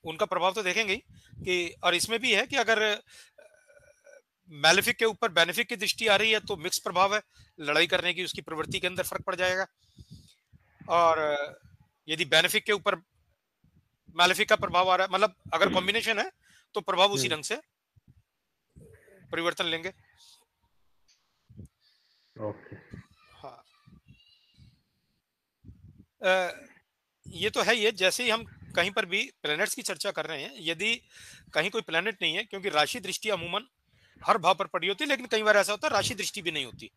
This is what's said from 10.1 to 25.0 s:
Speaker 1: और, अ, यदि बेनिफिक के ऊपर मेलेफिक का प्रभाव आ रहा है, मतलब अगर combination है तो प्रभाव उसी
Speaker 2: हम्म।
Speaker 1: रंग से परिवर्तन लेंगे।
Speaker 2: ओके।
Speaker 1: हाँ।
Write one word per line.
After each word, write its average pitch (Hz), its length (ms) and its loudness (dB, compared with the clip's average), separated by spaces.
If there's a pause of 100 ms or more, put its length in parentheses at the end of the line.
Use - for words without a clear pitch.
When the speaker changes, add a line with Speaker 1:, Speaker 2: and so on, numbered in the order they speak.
Speaker 1:
और, 165 300 4
अ, 147 400 -2 (500)
यदि 160 160 -2
बेनिफिक 165 400 4
के 214 80 0
ऊपर 196 240 0 (1120)
मेलेफिक 180 380 4
का 214 80 6
प्रभाव 185 340 2
आ 180 60 6
रहा 190 100 2
है, 190 60 -4
मतलब 190 240 2 (180)
अगर 180 200 2
combination 202 440 0
है 370 120 -2 (440)
तो 208 60 -2
प्रभाव 190 320 2
उसी 196 140 0
Speaker 2:
हम्म। 180 80 0
Speaker 1:
रंग 151 100 -8
से 254 160 -6 (1700)
परिवर्तन 170 320 -2
लेंगे। 165 240 -4 (2500)
Speaker 2:
ओके। 104 360 -12 (540)
Speaker 1:
हाँ। - 340 -20 (2500)